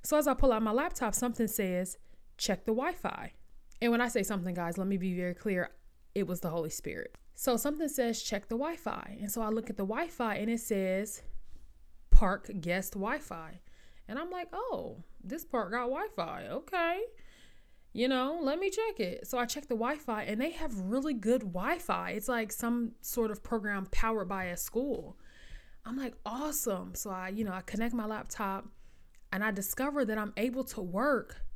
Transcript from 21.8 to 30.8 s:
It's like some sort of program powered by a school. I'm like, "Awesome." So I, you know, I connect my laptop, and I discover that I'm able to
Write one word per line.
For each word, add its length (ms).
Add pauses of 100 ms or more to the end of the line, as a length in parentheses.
It's 180
like 220
some 500
sort 280
of 140
program 440
powered 420
by 160
a 120
school. 600 (640)
I'm 140
like, 180 (100)
"Awesome." 680
So 140
I, 200
you 140
know, 100
I 80
connect 320
my 120
laptop, 640 (640)
and 120
I 80
discover 540
that 120
I'm 200
able 260
to 180